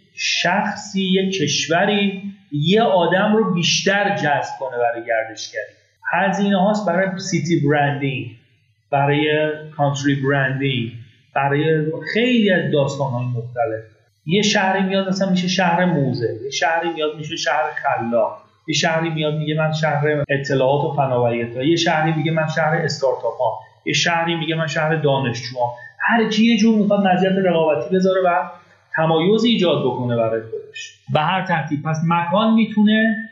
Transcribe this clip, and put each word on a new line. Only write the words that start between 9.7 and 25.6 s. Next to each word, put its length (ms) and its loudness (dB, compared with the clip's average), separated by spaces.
کانتری 380 0
برندینگ، 760 -2
برای 520 0
خیلی 360 2
از 220 0
داستان‌های 520 -2
مختلف. 600 -6
یه 160 2
شهری 400 0
میاد 260 0
مثلاً 220 0
می‌شه 180 0
شهر 360 2
موزه، 440 0
یه 60 -8
شهری 420 -2
میاد 260 -4
می‌شه 180 -10
شهر 260 -2
خلاق، 560 -2
یه 60 -2
شهری 360 0
میاد 240 -2
میگه 200 -2
من 180 0
شهر 560 0
اطلاعات 560 0
و 120 -4
فناوری 460 0
اطلاعات، 240 -6
یه 100 4
شهری 360 0
میگه 200 -2
من 140 0
شهر 280 -2
استارتاپ‌ها، 840 -2
یه 60 -2
شهری 420 0
میگه 200 -4
من 120 -2
شهر 280 -2
دانشجوام. 720 -2